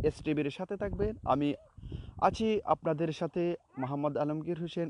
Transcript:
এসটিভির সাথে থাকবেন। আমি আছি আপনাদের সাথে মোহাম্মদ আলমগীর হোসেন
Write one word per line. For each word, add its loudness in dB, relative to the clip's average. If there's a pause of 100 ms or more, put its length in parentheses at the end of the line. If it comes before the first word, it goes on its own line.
এসটিভির 0
সাথে -6
থাকবেন। -2
আমি 4 (680)
আছি 4
আপনাদের 2
সাথে 0 (220)
মোহাম্মদ 0
আলমগীর 0
হোসেন -4